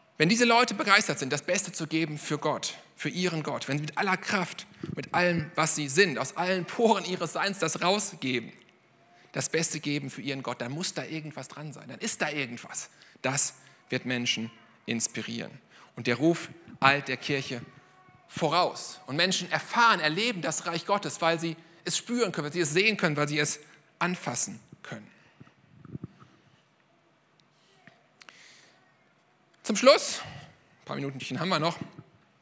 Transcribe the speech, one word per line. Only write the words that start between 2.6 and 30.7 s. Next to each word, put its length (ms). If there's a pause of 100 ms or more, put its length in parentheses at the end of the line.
für 120
ihren 340
Gott, 240
wenn 120
sie 40
mit 160
aller 180
Kraft, 500 (280)
mit 180
allem, 440
was 180
sie 140
sind, 300
aus 180
allen 280
Poren 400
ihres 280
Seins 260
das 240
rausgeben, 720 (800)
das 160
Beste 320
geben 300
für 120
ihren 220
Gott, 160
dann 100
muss 240
da 80
irgendwas 460
dran 240
sein. 160
Dann 100
ist 240
da 80
irgendwas. 600 (320)
Das 320 (340)
wird 180
Menschen 460 (340)
inspirieren. 640 (460)
Und 100
der 80
Ruf 340 (300)
eilt 300
der 80
Kirche 440 (680)
voraus. 800
Und 100
Menschen 340
erfahren, 480
erleben 440
das 240
Reich 200
Gottes, 340
weil 200
sie 160 (280)
es 140
spüren 320
können, 140
weil 80
sie 80
es 120
sehen 240
können, 200
weil 100
sie 140
es 180 (400)
anfassen 640 (240)
können. 260 (4000)
Zum 120
Schluss, 440
ein 640